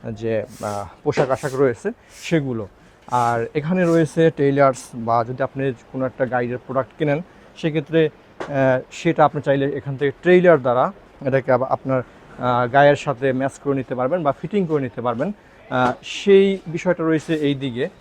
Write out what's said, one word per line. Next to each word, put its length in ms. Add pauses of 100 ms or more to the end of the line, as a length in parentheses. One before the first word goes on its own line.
(120)
যে, 320 (180)
আহ, 260 (160)
পোশাক 260
আশাক 240
রয়েছে 380 (300)
সেগুলো। 460 (440)
আর 420
এখানে 320
রয়েছে 520
টেইলার্স, 420 (160)
বা 320
যদি 160
আপনি 300 (180)
কোনো 140
একটা 200
গাইডের 320
প্রোডাক্ট 400
কেনেন, 240 (360)
সেক্ষেত্রে, 520 (300)
আহ, 140 (380)
সেটা 340
আপনি 160
চাইলে 240
এখান 320
থেকে 140 (100)
ট্রেইলার 400
দ্বারা 300 (340)
এটাকে 260
আবার 200
আপনার, 300
আহ, 680
গায়ের 280
সাথে 380
ম্যাচ 300
করে 120
নিতে 200
পারবেন 280
বা 180
ফিটিং 240
করে 160
নিতে 200
পারবেন। 300 (380)
আহ, 240 (100)
সেই 540 (100)
বিষয়টা 360
রয়েছে 300
এই 220
দিকে। 340 (120)